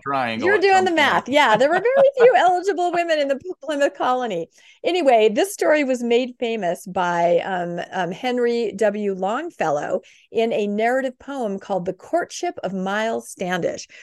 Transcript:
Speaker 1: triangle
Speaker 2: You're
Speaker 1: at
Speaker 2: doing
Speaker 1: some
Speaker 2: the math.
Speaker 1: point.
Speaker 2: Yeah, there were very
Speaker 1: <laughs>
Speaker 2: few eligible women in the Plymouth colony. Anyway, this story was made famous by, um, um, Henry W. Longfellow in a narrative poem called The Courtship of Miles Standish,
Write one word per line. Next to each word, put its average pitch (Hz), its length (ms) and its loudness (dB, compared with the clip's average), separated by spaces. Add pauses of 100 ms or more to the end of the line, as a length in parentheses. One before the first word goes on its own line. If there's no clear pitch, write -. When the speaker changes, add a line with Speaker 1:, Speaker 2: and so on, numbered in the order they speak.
Speaker 1:
triangle 135 440 -2
Speaker 2:
You're 403 100 4
Speaker 1:
at 339 60 0
Speaker 2:
doing 381 140 6
Speaker 1:
some 370 100 4
Speaker 2:
the 370 60 0
math. 269 340 2
Speaker 1:
point. 247 80 -2
Speaker 2:
Yeah, 262 220 4
there 254 120 4
were 320 120 0
very 523 280 4
Speaker 1:
<laughs> - 80 -2
Speaker 2:
few 494 200 6
eligible 359 560 2
women 339 260 0
in 285 100 0
the 269 100 -2 (240)
Plymouth 285 340 -2
colony. 254 520 -2 (360)
Anyway, 262 440 4
this 302 240 0
story 302 320 2
was 254 180 -2
made 247 360 0
famous 214 480 -4
by, 175 540 2
um, 175 400 -6 (120)
um, 180 200 -4
Henry 240 640 -2
W. 208 380 0
Longfellow 190 840 -4 (320)
in 226 200 0
a 208 140 -2
narrative 247 520 -2
poem 233 400 -8
called 190 260 -6
The 185 100 -6
Courtship - 680 -6
of 180 100 -6
Miles 214 580 -4
Standish, - 560 -6 (160)